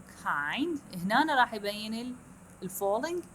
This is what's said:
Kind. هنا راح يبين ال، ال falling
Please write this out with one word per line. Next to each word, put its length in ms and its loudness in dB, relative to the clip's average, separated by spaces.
Kind. 560 0
هنا 320 4
راح 180 6
يبين 400 -4
ال، 220 -4
ال 60 -6
falling 520 0